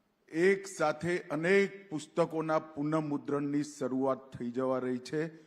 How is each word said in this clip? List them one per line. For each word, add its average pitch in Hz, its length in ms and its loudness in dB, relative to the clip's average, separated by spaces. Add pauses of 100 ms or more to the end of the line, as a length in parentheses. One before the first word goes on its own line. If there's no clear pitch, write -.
(280)
એક 196 380 2
સાથે 165 520 0
અનેક 190 720 2
પુસ્તકોના 160 680 0
પુનઃમુદ્રણની 147 1040 -2
શરૂઆત 131 680 -2
થઈ 120 180 -6
જવા 127 280 0
રહી 127 200 -2
છે. 156 280 -4 (200)